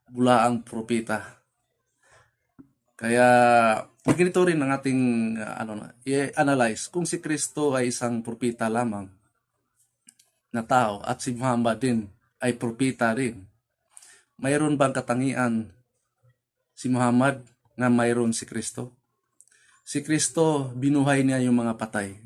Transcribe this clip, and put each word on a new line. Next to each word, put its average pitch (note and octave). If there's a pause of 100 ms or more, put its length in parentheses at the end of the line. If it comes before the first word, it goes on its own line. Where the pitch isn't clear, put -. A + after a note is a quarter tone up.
bulaang B2
propeta. A2 (1500)
Kaya A#2+ (800)
ganito F3+
rin F3
ang C3+
ating, C3 (360)
ah, G#2+
ano A2
na, G#2+ (140)
i-analyze C3+
kung F3
si E3+
Kristo D3
ay B2
isang A#2+
propeta A#2
lamang A2 (1400)
na A#2
tao A2+
at B2
si B2
Muhammad A#2
din A2+ (320)
ay A#2+
propeta A#2+
rin. A2+ (960)
Mayroon D3
bang C3+
katangian B2 (1040)
si -
Muhammad B2+ (320)
na B2
mayroon A#2+
si -
Kristo? A#2+ (880)
Si D3
Kristo, D3+
binuhay C#3
niya C3
yung B2
mga A2+
patay. G2+